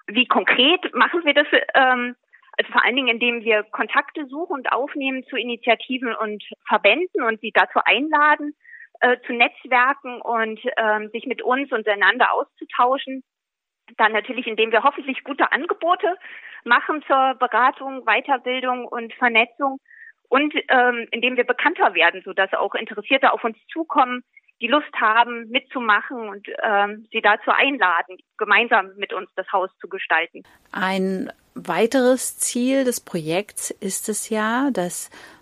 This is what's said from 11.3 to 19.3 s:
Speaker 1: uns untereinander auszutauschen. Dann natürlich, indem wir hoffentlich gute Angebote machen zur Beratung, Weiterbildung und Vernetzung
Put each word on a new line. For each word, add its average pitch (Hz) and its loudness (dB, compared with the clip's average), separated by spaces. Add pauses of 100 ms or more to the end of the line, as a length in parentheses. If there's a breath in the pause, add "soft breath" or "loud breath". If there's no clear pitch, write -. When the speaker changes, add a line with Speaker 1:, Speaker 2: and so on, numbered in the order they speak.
Speaker 1:
uns 262 0
untereinander 214 2
auszutauschen. 262 -2 (720)
Dann 220 4
natürlich, 226 -4
indem 220 0
wir 220 4
hoffentlich 269 -2
gute - 0
Angebote 349 0 (460 loud breath)
machen 277 0
zur 269 4
Beratung, 254 0
Weiterbildung 254 -2
und 233 -8
Vernetzung 247 0 (480 loud breath)